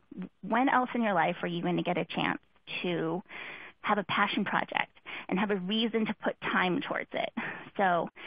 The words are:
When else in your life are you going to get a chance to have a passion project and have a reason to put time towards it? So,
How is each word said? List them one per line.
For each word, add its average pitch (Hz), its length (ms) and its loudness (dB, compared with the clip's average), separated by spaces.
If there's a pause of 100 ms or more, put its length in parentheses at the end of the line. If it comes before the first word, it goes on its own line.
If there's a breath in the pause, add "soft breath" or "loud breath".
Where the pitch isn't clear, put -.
(400)
When 233 280 0
else 254 260 4
in 240 80 0
your 214 100 2
life 175 300 4
are 180 60 -2
you 175 140 -2
going 175 140 0
to 170 60 2
get 175 160 0
a 170 80 -2
chance - 340 -2 (420)
to 165 400 -2 (600 loud breath)
have 208 160 6
a 202 60 4
passion 202 400 2
project - 460 0 (380 loud breath)
and 185 100 2
have 202 140 2
a 208 40 4
reason 220 500 0
to 220 80 -2 (100)
put - 160 0
time 180 400 2
towards - 320 -4
it? - 180 -2 (460 loud breath)
So, 175 320 2 (180 loud breath)